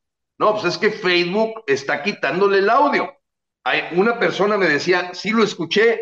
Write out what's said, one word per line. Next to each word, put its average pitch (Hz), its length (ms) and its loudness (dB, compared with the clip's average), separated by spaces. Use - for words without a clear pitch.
No, 208 140 4
pues 214 120 -4
es 175 140 -2
que 214 100 2
Facebook 180 800 -2
está 143 340 -2
quitándole 196 560 0
el 196 120 2
audio. 262 440 2
Hay, 147 280 -2
una 202 280 0
persona 202 380 0
me 185 100 2
decía, 180 460 0
"Sí - 160 -10
lo 226 140 2
escuché", 208 580 0